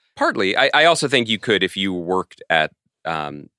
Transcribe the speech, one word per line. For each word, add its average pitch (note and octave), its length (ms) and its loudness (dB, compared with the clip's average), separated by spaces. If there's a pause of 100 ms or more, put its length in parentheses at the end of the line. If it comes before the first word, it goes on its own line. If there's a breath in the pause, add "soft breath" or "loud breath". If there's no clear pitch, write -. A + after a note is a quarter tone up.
(160)
Partly. A2+ 420 0
I, C3+ 160 4
I D3+ 120 4
also D#3+ 220 2
think A#2+ 220 0
you A2 100 -2
could, G2 240 0
if F#2 140 -2
you G2 160 -2
worked F2+ 560 -4
at, D#2+ 220 0 (340)
um, D2+ 540 -8